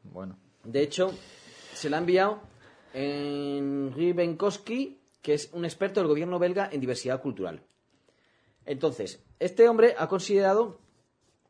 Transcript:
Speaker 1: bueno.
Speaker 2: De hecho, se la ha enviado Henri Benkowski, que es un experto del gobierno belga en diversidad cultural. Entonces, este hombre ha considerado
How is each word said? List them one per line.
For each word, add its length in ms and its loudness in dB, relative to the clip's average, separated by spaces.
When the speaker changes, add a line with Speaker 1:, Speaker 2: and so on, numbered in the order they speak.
Speaker 1:
bueno. 340 -14
Speaker 2:
De 160 0
hecho, 300 0
se 160 -6
la 80 -2
ha 40 0
enviado 400 2
Henri 1200 -4
Benkowski, 840 -4
que 120 2
es 200 -2
un 120 -4
experto 340 -2
del 100 2
gobierno 300 0
belga 320 0
en 100 -4
diversidad 400 -2
cultural. 400 -6
Entonces, 580 -4
este 300 6
hombre 280 6
ha 100 -2
considerado 720 2